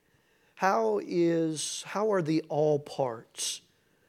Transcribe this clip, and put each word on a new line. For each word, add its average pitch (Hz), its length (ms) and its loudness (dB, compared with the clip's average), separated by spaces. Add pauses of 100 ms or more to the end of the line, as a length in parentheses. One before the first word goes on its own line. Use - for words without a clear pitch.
(560)
How 214 480 2
is, 165 840 0
how 214 240 0
are 190 100 4
the 160 280 0
all 151 280 2
parts? - 840 -6 (480)